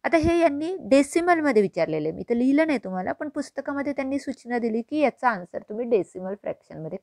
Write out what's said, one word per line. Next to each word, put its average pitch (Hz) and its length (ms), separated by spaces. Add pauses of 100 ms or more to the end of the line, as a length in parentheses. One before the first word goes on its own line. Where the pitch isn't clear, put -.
आता 330 140
हे 339 220
यांनी 330 400
डेसिमलमध्ये 285 800
विचारलेलं 156 460
आहे, 170 80
मी 196 60
इथं 233 140
लिहिलं 277 320
नाही 269 160
तुम्हाला, 185 280
पण 302 180
पुस्तकामध्ये 277 640
त्यांनी 277 260
सूचना 240 400
दिली 226 220
की 294 160
याचा 254 320
आन्सर 180 320
तुम्ही 233 280
डेसिमल 190 460
फ्रॅक्शनमध्ये 160 680